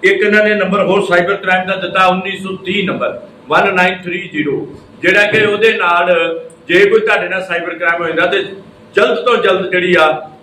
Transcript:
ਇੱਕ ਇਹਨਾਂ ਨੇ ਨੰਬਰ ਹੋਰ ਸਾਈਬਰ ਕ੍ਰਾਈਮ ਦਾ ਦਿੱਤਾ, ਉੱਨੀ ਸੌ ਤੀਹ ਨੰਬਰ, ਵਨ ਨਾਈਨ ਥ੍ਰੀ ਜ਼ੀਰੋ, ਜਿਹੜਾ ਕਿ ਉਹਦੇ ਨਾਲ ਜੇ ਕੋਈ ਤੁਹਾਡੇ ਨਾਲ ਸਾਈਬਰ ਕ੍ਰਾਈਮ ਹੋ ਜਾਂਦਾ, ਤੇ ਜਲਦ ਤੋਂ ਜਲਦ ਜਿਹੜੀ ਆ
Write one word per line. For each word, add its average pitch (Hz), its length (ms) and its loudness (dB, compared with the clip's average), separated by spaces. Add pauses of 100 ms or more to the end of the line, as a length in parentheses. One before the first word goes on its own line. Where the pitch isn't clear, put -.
ਇੱਕ 190 180 2
ਇਹਨਾਂ 214 220 4
ਨੇ 214 120 2
ਨੰਬਰ 190 280 0
ਹੋਰ 196 180 0
ਸਾਈਬਰ 175 340 0
ਕ੍ਰਾਈਮ 185 320 -2
ਦਾ 190 80 -4
ਦਿੱਤਾ, 185 300 0
ਉੱਨੀ 185 320 -2
ਸੌ 190 180 -8
ਤੀਹ 190 320 -4
ਨੰਬਰ, - 340 -6 (280)
ਵਨ 175 260 2
ਨਾਈਨ 185 280 0
ਥ੍ਰੀ 175 300 -8
ਜ਼ੀਰੋ, 147 420 -4 (260)
ਜਿਹੜਾ 202 220 2
ਕਿ 214 220 2
ਉਹਦੇ 214 280 2
ਨਾਲ 175 400 2 (540)
ਜੇ 185 180 4
ਕੋਈ 220 140 4
ਤੁਹਾਡੇ 208 300 -2
ਨਾਲ 185 140 -4
ਸਾਈਬਰ 170 300 -6
ਕ੍ਰਾਈਮ 170 280 -2
ਹੋ 165 60 -4
ਜਾਂਦਾ, 160 180 0
ਤੇ 185 180 0 (520)
ਜਲਦ 214 200 2
ਤੋਂ 233 220 2
ਜਲਦ 185 340 0
ਜਿਹੜੀ 180 240 2
ਆ - 340 2 (140)